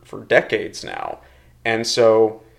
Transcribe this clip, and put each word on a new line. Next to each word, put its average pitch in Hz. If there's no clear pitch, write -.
for -
decades -
now. -
And 113
so, 113